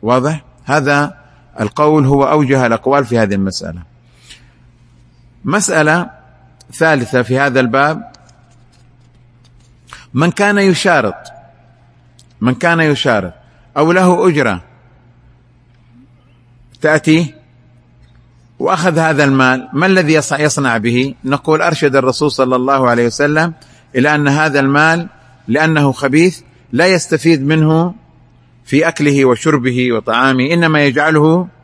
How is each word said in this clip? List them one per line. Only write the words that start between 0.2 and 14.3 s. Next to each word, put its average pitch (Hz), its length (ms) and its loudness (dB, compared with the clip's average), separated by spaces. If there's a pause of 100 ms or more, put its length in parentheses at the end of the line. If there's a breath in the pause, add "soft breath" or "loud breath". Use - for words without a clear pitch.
هذا 143 520 -2 (420 soft breath)
القول 151 460 0
هو 139 180 2
أوجه 135 420 0
الأقوال 127 400 0
في 117 140 -2
هذه 104 160 0
المسألة. 90 460 -6 (1600 soft breath)
مسألة 170 640 -2 (640)
ثالثة 135 480 0
في 127 180 -2
هذا 135 200 0
الباب، 135 520 -2 (2000 loud breath)
من 160 180 0
كان 202 260 0
يشارط، 170 580 0 (1300)
من 123 120 0
كان 170 260 0
يشارط 127 540 0 (440 soft breath)
أو 156 140 2
له 180 360 2
أجرة 123 340 0 (2250)